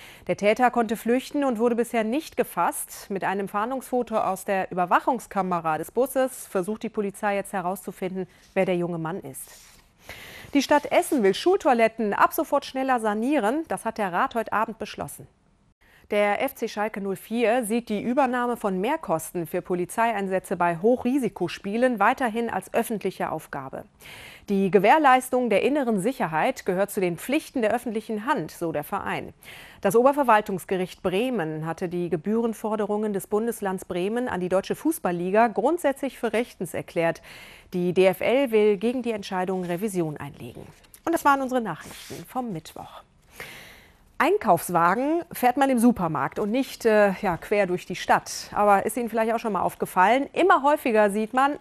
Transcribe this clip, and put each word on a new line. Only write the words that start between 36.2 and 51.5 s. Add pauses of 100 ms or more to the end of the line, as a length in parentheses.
rechtens
erklärt. (500)
Die
D
F
L
will
gegen
die
Entscheidung
Revision
einlegen. (380)
Und
das
waren
unsere
Nachrichten
vom
Mittwoch. (1160)
Einkaufswagen (100)
fährt
man
im
Supermarkt
und
nicht,
äh,
ja,
quer
durch
die
Stadt.
Aber
ist
Ihnen
vielleicht
auch
schon
mal
aufgefallen,
immer
häufiger
sieht
man